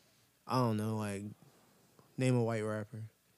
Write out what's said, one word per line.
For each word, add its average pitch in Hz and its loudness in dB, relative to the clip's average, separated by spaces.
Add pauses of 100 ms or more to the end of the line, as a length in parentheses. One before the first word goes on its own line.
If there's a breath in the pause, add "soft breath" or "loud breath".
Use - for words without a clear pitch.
(460)
I - -2
don't 117 2
know, 110 0
like, 104 -4 (920)
name 127 4
a 120 4
white 113 0
rapper. 107 -4 (360)